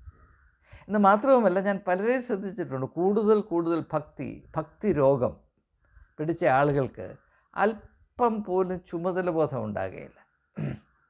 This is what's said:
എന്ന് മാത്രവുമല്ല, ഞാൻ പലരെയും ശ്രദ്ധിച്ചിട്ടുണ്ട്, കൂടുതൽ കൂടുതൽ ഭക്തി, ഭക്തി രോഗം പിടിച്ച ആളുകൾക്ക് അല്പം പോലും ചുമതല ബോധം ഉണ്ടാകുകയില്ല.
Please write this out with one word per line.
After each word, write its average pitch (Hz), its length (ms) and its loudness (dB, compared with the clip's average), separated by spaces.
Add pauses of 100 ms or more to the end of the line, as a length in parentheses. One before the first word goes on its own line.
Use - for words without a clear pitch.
(840)
എന്ന് 208 240 -2
മാത്രവുമല്ല, 214 580 4
ഞാൻ 202 200 0
പലരെയും 214 400 0
ശ്രദ്ധിച്ചിട്ടുണ്ട്, 170 720 -6
കൂടുതൽ 208 440 2 (100)
കൂടുതൽ 170 300 0 (120)
ഭക്തി, 147 360 -6 (280)
ഭക്തി 160 340 -6 (100)
രോഗം 135 340 2 (840)
പിടിച്ച 160 260 -4 (140)
ആളുകൾക്ക് 139 500 0 (460)
അല്പം 220 800 -2 (100)
പോലും 185 340 -2 (120)
ചുമതല 180 480 -2
ബോധം 139 300 0
ഉണ്ടാകുകയില്ല. 95 520 -8 (920)